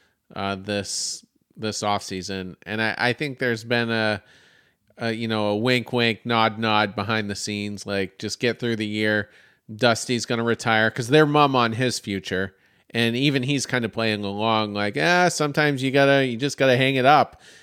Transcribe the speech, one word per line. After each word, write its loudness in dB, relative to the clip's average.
uh, -4
this, -6
this -6
offseason. -6
And -4
I, -2
I 0
think -8
there's -2
been -2
a, -2
a, -4
you -6
know, 0
a 0
wink, 0
wink, 0
nod, 2
nod 0
behind -2
the -6
scenes. -8
Like, -4
just -8
get -2
through -2
the -4
year. -2
Dusty's 0
gonna -2
retire, 2
'cause -6
their 6
mum 4
on 2
his -2
future. -4
And 0
even 0
he's -2
kind -2
of -4
playing -2
along, 0
like, -2
"Ah, 4
sometimes 0
you -2
gotta, 4
you -4
just -4
gotta 4
hang 2
it 2
up." 4